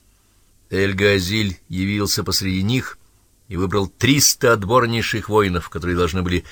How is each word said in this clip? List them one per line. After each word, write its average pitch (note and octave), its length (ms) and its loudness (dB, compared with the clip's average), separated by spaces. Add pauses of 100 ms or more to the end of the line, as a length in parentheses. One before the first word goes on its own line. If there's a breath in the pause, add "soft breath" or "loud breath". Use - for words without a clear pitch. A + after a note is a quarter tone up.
(720)
Эль-Газиль G2 1000 0
явился G2 560 -2
посреди F#2+ 400 -2
них — A#2+ 340 -2 (480)
и F2+ 100 -10
выбрал F#2+ 300 0
триста B2+ 680 2
отборнейших A2+ 800 0
воинов, G2 400 2
которые F2 260 -4
должны F2 260 0
были F2+ 300 0